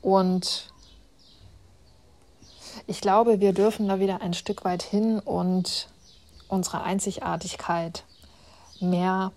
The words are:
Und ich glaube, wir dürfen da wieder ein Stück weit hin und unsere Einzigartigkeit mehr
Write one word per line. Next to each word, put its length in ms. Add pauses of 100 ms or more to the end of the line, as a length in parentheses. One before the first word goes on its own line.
Und 680 (2250)
ich 140
glaube, 380
wir 140
dürfen 340
da 120
wieder 220
ein 120
Stück 300
weit 180
hin 380
und 720 (580)
unsere 340
Einzigartigkeit 1200 (760)
mehr 580